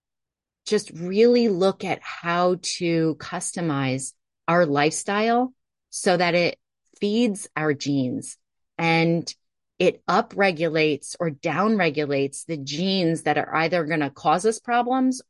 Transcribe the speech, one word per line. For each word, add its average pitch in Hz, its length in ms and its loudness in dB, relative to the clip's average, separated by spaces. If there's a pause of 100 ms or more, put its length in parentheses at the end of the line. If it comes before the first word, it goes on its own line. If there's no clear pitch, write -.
(640)
just 208 280 -2
really 226 560 4
look 190 340 0
at 185 200 -4
how 180 560 -2 (180)
to 165 400 0
customize 139 960 -4 (340)
our 175 180 4
lifestyle 208 880 0 (380)
so 185 260 0
that 170 200 2
it 175 200 2 (440)
feeds 208 560 0
our 151 180 0
genes 135 600 -4 (400)
and 165 580 0 (440)
it - 280 0
upregulates 165 1120 0
or 165 100 -2
downregulates 151 1120 0
the 165 120 -8
genes 165 640 -2
that 151 160 0
are - 160 -4
either 165 300 0
gonna 147 260 -2
cause 170 340 0
us 226 140 0
problems 254 720 0